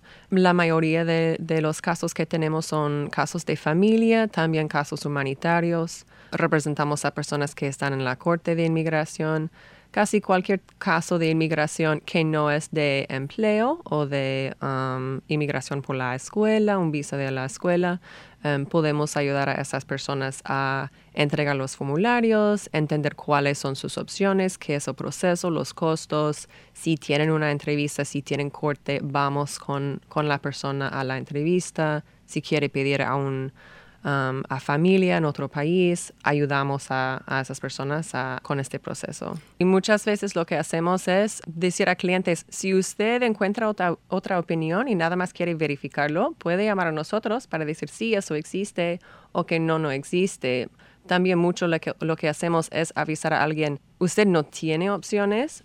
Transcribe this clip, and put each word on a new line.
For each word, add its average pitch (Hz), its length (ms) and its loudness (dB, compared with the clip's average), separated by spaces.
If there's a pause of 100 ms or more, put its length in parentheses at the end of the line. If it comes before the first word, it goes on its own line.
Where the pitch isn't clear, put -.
(300)
La 185 240 6
mayoría 165 500 4
de, 165 360 2
de 160 220 0
los 156 200 0
casos 170 320 -2
que 160 140 -2
tenemos 160 400 0
son 147 420 0
casos 147 380 -2
de 156 80 -2
familia, 220 720 4
también 160 400 0
casos 147 360 -2
humanitarios. 165 1000 0 (260)
Representamos 151 760 0
a 143 100 0
personas 143 400 -2
que 147 120 -4
están 139 260 -2
en 135 100 -2
la 127 140 -2
corte 170 360 0
de 165 120 2
inmigración. 156 840 0 (400)
Casi 208 320 2
cualquier 185 380 2 (180)
caso 170 400 0
de 165 120 2
inmigración 156 720 2
que 170 220 0
no 156 280 2
es 151 180 -2
de 143 400 0
empleo 214 760 0
o 151 200 0
de, 135 560 -2
um, 131 680 -4
inmigración 143 540 -2
por 135 140 -4
la 127 180 -2
escuela, 208 640 2
un 165 140 0
visa 143 240 -4
de 135 160 -2
la 131 140 -2
escuela, 175 560 0 (420)
um, 143 220 0
podemos 151 500 2
ayudar 139 320 0
a 135 60 0
esas 139 320 -4
personas 135 580 -4
a 135 480 -2 (220)
entregar 147 420 2
los 135 220 -4
formularios, 208 960 2
entender 151 420 0
cuáles 143 420 2
son 135 200 -4
sus - 200 -8
opciones, 190 600 0
qué - 180 -4
es 147 140 -4
el - 40 -2
proceso, 175 560 -2
los 151 240 -2
costos. 151 760 0 (240)
Si 160 240 0
tienen 151 340 2
una 151 180 2
entrevista, 147 540 -2
si 143 180 -6
tienen 143 280 -4
corte, 143 520 -4
vamos 143 560 0
con, 139 520 -4
con 151 180 -2
la 143 120 2
persona 139 500 -4
a 135 160 -4
la 131 120 -4
entrevista. 151 840 -2 (220)
Si - 160 -6
quiere 143 280 0
pedir 139 320 0
a 127 140 -2
un, 135 360 -4 (520)
um, 135 440 0
a 131 120 -4
familia 180 580 4
en 165 80 2
otro 143 240 -2
país, 175 720 0
ayudamos 139 680 0
a, 131 340 -2
a 135 160 -2
esas 135 180 -8
personas 139 540 -4
a, 131 300 -4
con 139 160 -2
este 135 200 -4
proceso. - 600 -8 (180)
Y 175 80 4
muchas 190 400 4
veces 208 300 0
lo 165 100 0
que 175 100 -2
hacemos 170 520 0
es 196 400 2
decir 180 420 0
a 180 60 2
clientes, 180 540 0
"Si 190 260 -2
usted 214 480 0
encuentra 214 460 0
otra, 180 280 0 (100)
otra 190 300 -2
opinión 165 500 0
y 247 60 0
nada 170 220 2
más 180 180 -2
quiere 170 220 -2
verificarlo, 151 840 0
puede 180 280 0
llamar 196 220 0
a 160 40 -2
nosotros 208 560 -2
para 156 180 -4
decir 147 240 -6
si 226 240 -4
eso 196 220 0
existe 175 640 -4 (320)
o 180 160 0
que 165 120 0
no, 160 200 2
no 156 100 0
existe". 139 800 0 (380)
También 180 320 4
mucho 175 280 2
lo 165 120 0
que, - 220 -6
lo 160 160 -2
que 165 100 -2
hacemos 165 420 0
es 160 240 -2
avisar 156 400 -2
a 139 80 4
alguien, 151 380 0 (180)
"Usted 202 300 4
no 170 160 6
tiene 165 480 -2
opciones, 208 720 -2